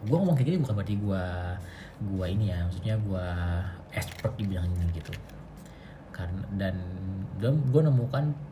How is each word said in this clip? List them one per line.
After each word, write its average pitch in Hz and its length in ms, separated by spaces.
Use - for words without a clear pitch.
gua 151 160
ngomong 175 160
kayak 131 160
gini 180 80
bukan 113 160
berarti 101 240
gua, 95 220
gua 98 320
ini 98 240
ya, 87 80
maksudnya 90 400
gua 95 240
expert - 480
di 107 80
bidang 90 240
ini 87 240
gitu. 82 160
Karena, 92 320
dan, 95 220
dan 131 160
gua 156 160
nemukan 139 480